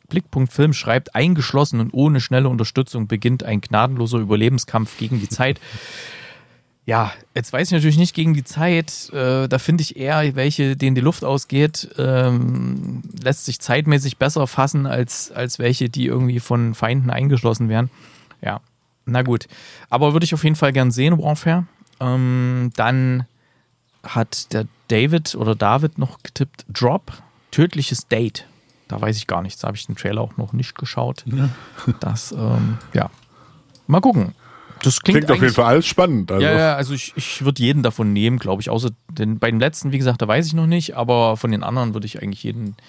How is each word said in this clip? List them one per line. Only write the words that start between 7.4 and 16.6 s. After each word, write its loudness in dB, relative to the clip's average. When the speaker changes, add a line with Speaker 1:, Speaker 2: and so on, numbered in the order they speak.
Speaker 1:
weiß -2
ich -2
natürlich 4
nicht 4
gegen 0
die 0
Zeit, -2
äh, 0
da 0
finde 2
ich -6
eher, 0
welche, 0
denen 2
die 2
Luft 0
ausgeht, 0
ähm, 0
lässt -2
sich -6
zeitmäßig 2
besser 0
fassen, 0
als, -4
als -6
welche, 2
die -2
irgendwie 0
von 0